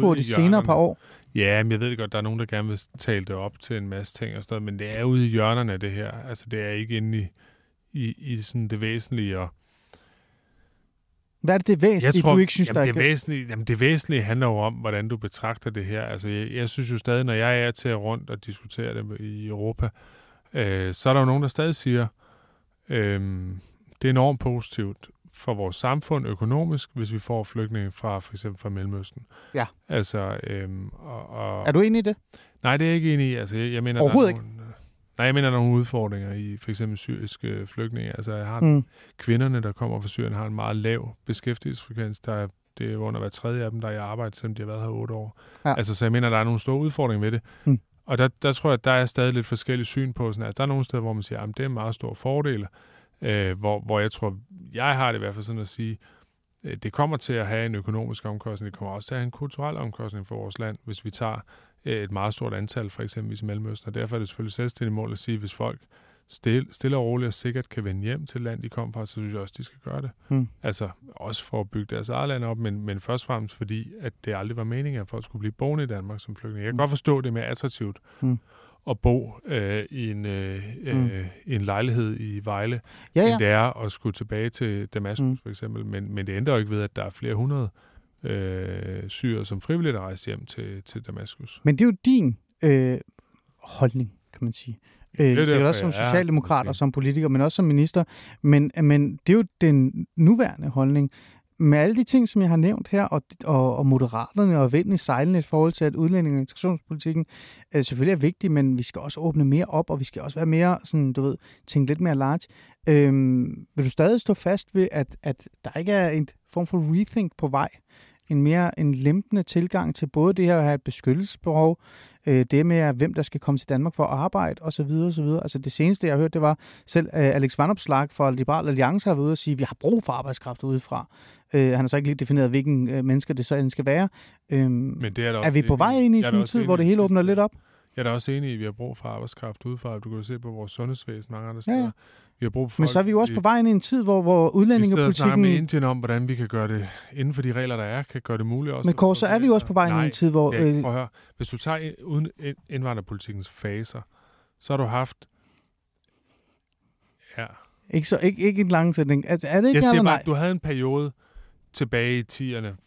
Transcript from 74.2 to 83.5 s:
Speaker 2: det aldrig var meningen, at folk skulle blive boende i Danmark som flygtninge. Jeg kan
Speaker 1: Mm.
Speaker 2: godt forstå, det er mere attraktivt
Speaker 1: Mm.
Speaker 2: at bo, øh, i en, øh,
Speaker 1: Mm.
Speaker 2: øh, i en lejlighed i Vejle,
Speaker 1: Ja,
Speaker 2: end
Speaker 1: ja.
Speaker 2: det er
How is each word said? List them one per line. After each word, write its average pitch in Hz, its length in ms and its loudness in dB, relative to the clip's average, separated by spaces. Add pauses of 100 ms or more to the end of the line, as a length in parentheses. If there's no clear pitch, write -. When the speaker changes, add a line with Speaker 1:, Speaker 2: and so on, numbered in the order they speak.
Speaker 2:
det 107 100 -4
aldrig 107 220 -8
var 113 60 -6
meningen, 127 380 -6
at 95 60 -12
folk 113 180 -10
skulle - 140 -14
blive 107 120 -4
boende 147 320 -4
i 131 40 -4
Danmark 101 320 -10
som 107 160 -14
flygtninge. 107 280 -12
Jeg 107 40 -6
kan 120 60 -4
Speaker 1:
Mm. 123 60 -4
Speaker 2:
godt 143 100 2
forstå, 143 320 2
det 127 60 -6
er 117 60 -2
mere 113 120 -4
attraktivt 117 520 -6 (240)
Speaker 1:
Mm. 127 180 2 (500)
Speaker 2:
at 120 100 -4
bo, 117 340 2 (120)
øh, 107 460 -2
i 120 200 -6
en, 104 140 -6
øh, 98 380 -6 (300)
Speaker 1:
Mm. 131 140 2
Speaker 2:
øh, 95 180 -4 (200)
i 135 100 -4
en 101 60 0
lejlighed 110 580 0
i 104 240 -8
Vejle, 110 380 -4 (340)
Speaker 1:
Ja, 170 60 6
Speaker 2:
end 226 80 6
Speaker 1:
ja. 226 80 2
Speaker 2:
det 107 100 2
er 110 380 2